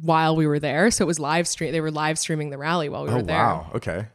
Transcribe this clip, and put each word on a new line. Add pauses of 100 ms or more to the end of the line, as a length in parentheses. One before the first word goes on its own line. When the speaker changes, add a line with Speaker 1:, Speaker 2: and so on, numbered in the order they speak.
Speaker 1:
while
we
were
there.
So
it
was
live
stream.
They
were
live
streaming
the
rally
while
we
Speaker 2:
Oh,
Speaker 1:
were
there.
Speaker 2:
wow.
Okay.